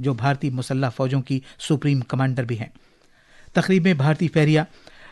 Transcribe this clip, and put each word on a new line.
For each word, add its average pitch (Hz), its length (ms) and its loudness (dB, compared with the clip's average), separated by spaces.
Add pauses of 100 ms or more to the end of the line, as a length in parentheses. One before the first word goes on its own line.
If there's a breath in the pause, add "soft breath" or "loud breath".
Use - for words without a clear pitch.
जो 131 140 -2
भारतीय 135 380 -2
मुसल्ह 131 380 -4
फौजों 135 320 -2
की 135 200 -4 (180 loud breath)
सुप्रीम 143 420 0
कमांडर 131 420 -2
भी 117 120 -6
हैं। - 160 -12 (840 soft breath)
तकरीब 190 300 2
में 180 140 4
भारतीय 147 360 2
बहरिया 156 320 4 (460 loud breath)